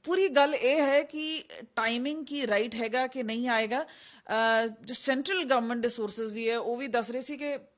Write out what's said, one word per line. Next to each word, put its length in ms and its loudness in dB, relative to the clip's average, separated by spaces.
ਪੂਰੀ 240 2
ਗੱਲ 280 4
ਇਹ 260 4
ਹੈ 220 4
ਕਿ 400 -6
ਟਾਈਮਿੰਗ 500 -2
ਕੀ 220 -4
ਰਾਈਟ 280 0
ਹੈਗਾ 320 0
ਕਿ 160 -6
ਨਹੀਂ 240 -2
ਆਏਗਾ। 360 0
ਅ, 840 0
ਜੋ 260 -10
ਸੈਂਟਰਲ 500 0
ਗਵਰਨਮੈਂਟ 380 2
ਦੇ 80 0
ਸੋਰਸਿਸ 420 -4
ਵੀ 180 -2
ਹੈ, 100 0
ਉਹ 180 -2
ਵੀ 100 -4
ਦੱਸ 240 0
ਰਹੇ 100 -4
ਸੀ 160 -8
ਕਿ 220 -6